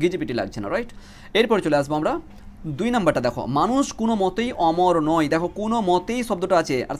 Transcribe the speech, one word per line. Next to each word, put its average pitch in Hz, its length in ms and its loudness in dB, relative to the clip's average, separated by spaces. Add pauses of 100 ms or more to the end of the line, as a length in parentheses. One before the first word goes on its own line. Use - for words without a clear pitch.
গিজিপিটি 151 340 0
লাগছে 104 260 -4
না, 98 80 -6
রাইট? 214 240 -4 (420)
এরপর 220 260 4
চলে 156 160 2
আসবো 143 180 0
আমরা 208 260 0 (460)
দুই 165 240 -2
নাম্বারটা। 170 300 2
দেখো, 120 260 -2
"মানুষ 190 460 2
কোনো 226 220 0
মতেই 208 380 0
অমর 170 480 4
নয়।" 156 280 2
দেখো, 165 200 0
কোনো 220 320 -2
মতেই 185 420 0
শব্দটা 185 360 2
আছে 139 300 0
আর 139 100 -6